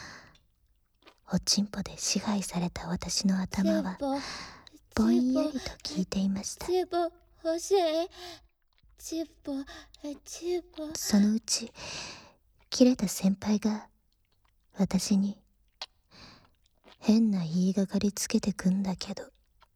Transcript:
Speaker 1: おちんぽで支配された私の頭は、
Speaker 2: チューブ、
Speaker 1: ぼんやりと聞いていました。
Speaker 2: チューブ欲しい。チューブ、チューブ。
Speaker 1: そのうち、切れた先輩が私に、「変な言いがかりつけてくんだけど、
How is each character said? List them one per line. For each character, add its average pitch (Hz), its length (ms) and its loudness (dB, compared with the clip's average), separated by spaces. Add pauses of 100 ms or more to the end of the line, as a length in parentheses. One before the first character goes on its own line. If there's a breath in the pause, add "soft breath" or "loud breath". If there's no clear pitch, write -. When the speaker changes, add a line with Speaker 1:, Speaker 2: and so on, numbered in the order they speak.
(1300 loud breath)
Speaker 1:
お 190 60 2
ち - 240 0
ん 208 40 0
ぽ 196 160 -6
で - 140 -10
支 - 220 -2
配 202 240 0
さ - 160 -4
れ 175 120 0
た - 180 -10
私 175 380 -2
の 190 140 2
頭 202 420 2
は、 185 140 -4
Speaker 2:
チ 277 80 -6
ュ 277 120 0
ー 285 40 -4 (760 loud breath)
ブ、 226 80 4
Speaker 1:
ぼ 220 60 6
ん 247 240 4
や 269 120 4
り 302 80 -2
と 269 60 -2 (240)
聞 - 180 -4
い 185 60 0
て - 120 -4
い 196 100 2
ま 196 140 -2
し - 160 -8
た。 - 80 -10
Speaker 2:
チ 349 60 0
ュ 359 100 2
ー 339 40 -2
ブ 359 100 -4 (480)
欲 330 160 0
し - 120 -6
い。 392 40 6 (1200 loud breath)
チ 330 240 -6
ュ - 0 -
ー 302 80 -10 (140)
ブ、 277 200 -4 (600 loud breath)
チ - 200 -14
ュ 359 140 0
ー 330 60 -8 (260)
ブ。 - 80 -8
Speaker 1:
そ - 220 4
の 208 140 4
う 226 60 -2
ち、 - 320 -6 (960 loud breath)
切 - 160 6
れ 254 120 6
た 202 100 -2
先 190 340 2
輩 208 200 0
が 214 280 -2 (880)
私 196 400 2
に、 202 240 0 (1600 loud breath)
「変 220 320 4
な 190 100 0
言 175 280 2
い 196 60 2
が 196 120 2
か 202 120 -2
り 202 140 0
つ - 160 -6
け 220 120 2
て 202 120 -2
く - 180 0
ん 196 120 2
だ 190 140 -4
け - 180 -10
ど、 - 180 -14 (420)